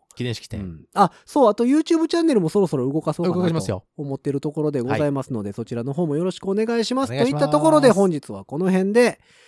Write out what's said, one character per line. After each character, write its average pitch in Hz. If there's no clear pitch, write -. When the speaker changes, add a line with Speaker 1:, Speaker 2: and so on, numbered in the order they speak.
Speaker 1:
記 123
念 120
式 -
典。 110
Speaker 2:
う -
ん。 156
あ、 196
そ 277
う、 208
あ 208
と 240
YouTube 320
チ 339
ャ 339
ン 320
ネ 302
ル 208
も 160
そ 208
ろ 190
そ 151
ろ 131
動 151
か 151
そ -
う 170
か 185
な 170
と 180
Speaker 1:
動 180
か 175
し 165
ま 160
す -
よ。 95
Speaker 2:
思 139
っ -
て 143
る 139
と 147
こ 151
ろ 151
で 139
ご 120
ざ 151
い 147
ま 135
す -
の 107
で、 101
Speaker 1:
は -
い。 -
Speaker 2:
そ 117
ち 120
ら 117
の 135
方 170
も 143
よ 165
ろ 185
し -
く -
お 196
願 220
い 220
し 247
ま 269
す。 233
Speaker 1:
お 127
願 226
い -
し 269
ま 247
す。 -
Speaker 2:
と 285
い -
っ -
た -
と 302
こ 320
ろ 302
で 254
本 190
日 147
は 98
こ 139
の 185
辺 190
で 233